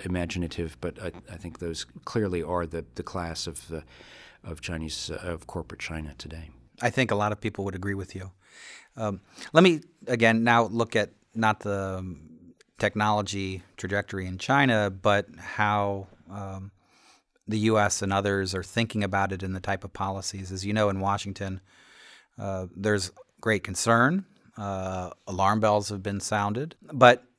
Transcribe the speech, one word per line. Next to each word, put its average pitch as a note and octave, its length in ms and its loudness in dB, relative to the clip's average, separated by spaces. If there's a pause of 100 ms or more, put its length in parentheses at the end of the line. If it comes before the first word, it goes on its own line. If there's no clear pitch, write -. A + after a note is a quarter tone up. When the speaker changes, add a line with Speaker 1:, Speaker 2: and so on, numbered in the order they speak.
Speaker 1:
imaginative, F2 760 -4
but E2 200 -8
I, F2+ 120 -8 (200)
I F2 40 -12
think E2 240 -14
those E2+ 260 -6 (180)
clearly F#2 380 -2
are E2+ 240 -2
the, D#2+ 180 -8 (120)
the F2+ 80 -8
class E2 420 -8
of, E2 260 -12
uh, D#2 100 -8 (600)
of E2 180 -12
Chinese, D#2+ 480 -8
uh, E2+ 140 -8
of E2+ 240 -8
corporate - 340 -10
China D#2 380 -10
today. D#2 320 -14 (320)
Speaker 2:
I A#2+ 80 2
think B2 220 0
a - 20 4
lot G#2 160 2
of G#2 100 -4
people G2+ 240 -4
would F#2+ 120 -4
agree G2 180 -4
with F#2+ 220 -8
you. F#2 160 -10 (640)
Um, G#2 240 -4 (320)
let D#3+ 100 10
me, F3 180 8 (280)
again, A2+ 340 6
now A#2 220 6
look A2+ 320 -2
at G#2 160 0 (200)
not A2 280 2
the, G2 380 -2
um, F2+ 240 -10 (580)
technology G2+ 840 0 (140)
trajectory G2 500 -4
in F#2 100 -6
China, A#2+ 540 4
but G2+ 380 2 (100)
how, G2+ 720 0 (200)
um, G2 440 -12 (760)
the G#2+ 140 -2
U A2 180 6
S G2+ 240 2
and F#2+ 100 0
others G2 400 2
are F#2 120 -4
thinking A2 400 -2
about G2 260 0
it F#2+ 140 -6
in F#2 80 -4
the F#2 80 -6
type G2 240 -4
of G2 80 -14
policies. G2 580 -6
As F#2+ 160 -6
you G#2 60 -2
know, G#2+ 160 4
in F#2+ 100 0
Washington, G2 600 -4 (760)
uh, F#2+ 380 -6
there's G2 380 0 (280)
great G#2+ 220 2
concern. A#2+ 600 4 (320)
Uh, F#2+ 540 -4 (180)
alarm G2 320 2
bells G#2 300 4
have G2+ 120 -6
been G2+ 160 -4
sounded, G#2 560 -2 (180)
but B2 300 8 (160)